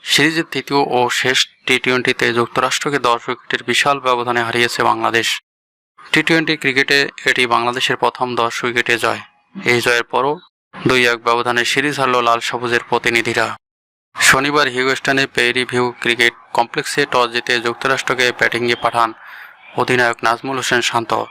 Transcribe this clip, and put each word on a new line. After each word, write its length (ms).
সিরিজের 480
তৃতীয় 300
ও 20
শেষ 180
টি 160
টোয়েন্টিতে 540
যুক্তরাষ্ট্রকে 680
দশ 280
উইকেটের 420
বিশাল 360
ব্যবধানে 420
হারিয়েছে 360
বাংলাদেশ। 440
টি 240
টোয়েন্টি 380
ক্রিকেটে 360
এটি 180
বাংলাদেশের 500
প্রথম 320
দশ 180
উইকেটে 400
জয়। 180
এই 100
জয়ের 300
পরও 220
দুই 280
এক 160
ব্যবধানে 340
সিরিজ 280
হারল 160
লাল 120
সবুজের 400
প্রতিনিধিরা। 560
শনিবার 600
হিউস্টনে 480
পেরি 300
ভিউ 200
ক্রিকেট 320
কমপ্লেক্সে 520
টস 280
জিতে 200
যুক্তরাষ্ট্রকে 600
ব্যাটিংয়ে 440
পাঠান 260
অধিনায়ক 420
নাজমুল 360
হোসেন 300
শান্ত। 220